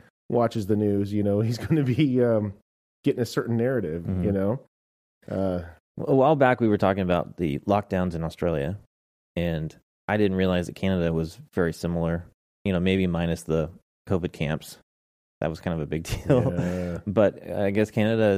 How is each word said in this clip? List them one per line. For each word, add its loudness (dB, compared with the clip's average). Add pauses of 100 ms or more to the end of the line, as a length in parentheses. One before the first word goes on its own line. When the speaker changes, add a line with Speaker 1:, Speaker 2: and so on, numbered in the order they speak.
(280)
Speaker 1:
watches 0
the 2
news, 0
you 0
know, 2
<laughs> 0
he's -4
gonna 0
be, 2
um, 2 (520)
getting 0
a 0
certain -2
narrative, -2
Speaker 2:
Mm-hmm. -2
Speaker 1:
you 2
know? 0 (720)
Uh, -2 (380)
Speaker 2:
A 0
while 4
back, 4
we 2
were 4
talking 2
about 0
the -2
lockdowns 0
in -4
Australia, -2 (600)
and -4 (340)
I 0
didn't 2
realize 2
that -10
Canada 0
was -4 (160)
very 0
similar, -4 (380)
you 0
know, 2
maybe 2
minus -2
the 0 (380)
covid -2
camps. -6 (640)
That -2
was -10
kind -4
of -4
a -4
big -4
<laughs> -8
deal. 2
Speaker 1:
Yeah. -4
Speaker 2:
But 2
I 0
guess 2
Canada 2 (140)